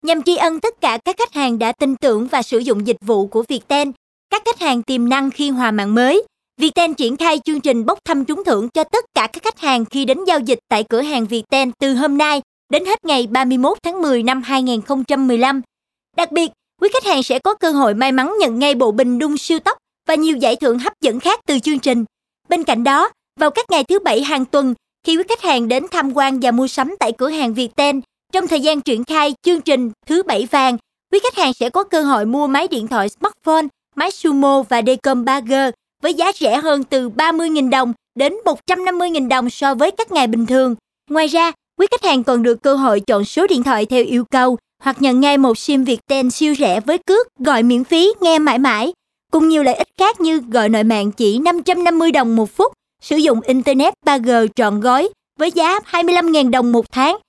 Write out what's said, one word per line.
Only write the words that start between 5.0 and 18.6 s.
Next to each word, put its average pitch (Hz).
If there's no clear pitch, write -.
năng 269
khi 285
hòa 247
mạng 208
mới, 269
Viettel 320
triển 254
khai 320
chương 302
trình 233
bốc 359
thăm 277
trúng 311
thưởng 233
cho 311
tất 453
cả 220
các -
khách 453
hàng 254
khi 277
đến 262
giao 330
dịch 233
tại 214
cửa 226
hàng 277
Viettel 240
từ 277
hôm 285
nay 294
đến 302
hết 392
ngày 262
ba 254
mươi 254
mốt 285
tháng 359
mười 262
năm 262
hai 262
nghìn 247
không 269
trăm 269
mười 240
lăm. 269
Đặc 339
biệt, 330
quý 392
khách 494
hàng 294
sẽ 254
có 392
cơ 339
hội 269
may 262
mắn 262
nhận 240
ngay 285